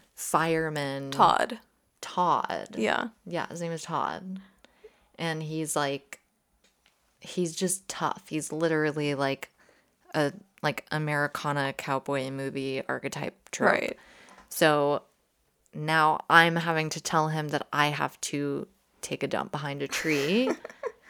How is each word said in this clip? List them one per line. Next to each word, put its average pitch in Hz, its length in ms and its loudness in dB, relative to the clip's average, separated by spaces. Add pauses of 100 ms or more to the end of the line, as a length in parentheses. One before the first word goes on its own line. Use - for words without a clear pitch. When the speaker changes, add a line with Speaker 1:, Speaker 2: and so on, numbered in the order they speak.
(140)
Speaker 1:
Fireman. 151 960 0
Speaker 2:
Todd. - 480 4 (420)
Speaker 1:
Todd. - 760 0
Speaker 2:
Yeah. 226 320 0 (180)
Speaker 1:
Yeah, 170 220 -4
his 170 140 -10
name 165 100 -4
is 160 100 -6
Todd. 165 560 -4 (800)
And 160 240 -4
he's, 156 320 -4
like, 139 460 -2 (1000)
he's 170 380 -4
just - 320 -2
tough. - 400 -4
He's 151 240 -6
literally, 156 640 0
like, 135 340 -2 (640)
a, 143 180 2 (300)
like, - 300 -4
Americana 147 800 -2
cowboy 135 580 -4
movie 135 580 -4
archetype 135 460 -6 (160)
trope. - 220 4
Speaker 2:
Right. - 240 -2 (540)
Speaker 1:
So 147 520 4 (720)
now 156 460 4 (100)
I'm 165 260 8
having 160 340 0
to 156 100 -6
tell 156 280 2
him 156 200 -2
that 151 240 -2
I 147 160 4
have 143 340 -2
to 143 460 -4 (320)
take - 220 -6
a 139 60 0
dump - 240 -4
behind 143 300 -6
a 135 60 -4
tree. 165 680 2
Speaker 2:
<laughs> - 40 -20 (500)